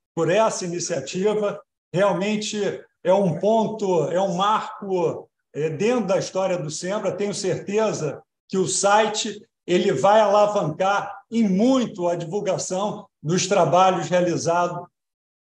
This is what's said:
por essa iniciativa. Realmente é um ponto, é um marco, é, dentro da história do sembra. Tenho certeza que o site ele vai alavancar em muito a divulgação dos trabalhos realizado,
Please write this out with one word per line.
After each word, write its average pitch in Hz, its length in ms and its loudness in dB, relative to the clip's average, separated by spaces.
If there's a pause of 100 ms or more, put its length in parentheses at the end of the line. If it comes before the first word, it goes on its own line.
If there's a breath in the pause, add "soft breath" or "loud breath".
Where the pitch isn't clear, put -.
(160)
por 165 160 0
essa 214 340 2
iniciativa. 185 960 -2 (320)
Realmente 202 640 0 (460)
é 180 100 4
um 190 260 2
ponto, 202 640 0
é 165 140 -2
um 185 160 0
marco, 185 920 -2 (240)
é, 151 160 -2
dentro 208 380 0
da 185 100 2
história 185 400 -2
do 151 120 -8
sembra. 190 460 -4
Tenho 202 180 -4
certeza 180 880 -4 (280)
que 190 80 -4
o 180 100 2
site 214 720 0 (260)
ele 180 280 2
vai 196 260 4
alavancar 202 960 2 (160)
em 226 160 2
muito 202 600 2
a 175 80 0
divulgação 180 920 -4 (140)
dos 170 240 0
trabalhos 180 640 4
realizado, 170 800 0 (580)